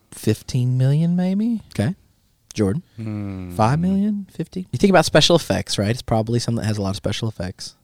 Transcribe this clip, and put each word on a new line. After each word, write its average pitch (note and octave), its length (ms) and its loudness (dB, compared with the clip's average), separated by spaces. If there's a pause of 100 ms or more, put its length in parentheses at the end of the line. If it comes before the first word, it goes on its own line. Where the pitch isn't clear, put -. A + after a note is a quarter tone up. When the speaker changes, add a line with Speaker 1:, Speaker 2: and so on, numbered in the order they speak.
(120)
Speaker 1:
fifteen B2 680 -2
million, D3 380 2
maybe? G3+ 460 0 (120)
Speaker 2:
Okay. E3 220 -2 (580)
Jordan? G#2+ 300 -2 (140)
Speaker 3:
Hmm. G2 580 -8
Speaker 1:
Five A#2 240 2
million? G3 520 0
Fifty? F#3 400 -8
Speaker 2:
You - 60 -4
think G3+ 120 6
about F3 160 6
special D#3+ 320 4
effects, - 420 -2
right? G2+ 120 0
It's B2 100 -4
probably A2+ 380 0
something A#2 220 -2
that G2+ 60 -2
has G#2+ 100 -2
a G#2 40 -4
lot G2 100 -2
of F#2 60 -6
special - 320 -4
effects. - 540 -10